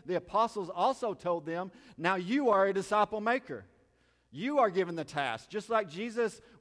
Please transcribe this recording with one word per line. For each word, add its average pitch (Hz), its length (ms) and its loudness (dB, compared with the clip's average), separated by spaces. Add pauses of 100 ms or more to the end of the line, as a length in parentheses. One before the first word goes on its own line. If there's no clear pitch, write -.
the 175 100 -2
apostles 208 580 -2
also 220 400 0
told 170 320 -2
them, 175 260 -6 (260)
"Now 175 180 2
you 233 340 2
are 196 160 6
a 196 80 2
disciple 208 460 0
maker." 214 460 -4 (680)
You 262 260 -2
are 226 100 6
given 175 260 0
the 156 80 -4
task. 131 460 -4
Just 202 200 -8
like 220 200 0
Jesus 220 500 -4 (220)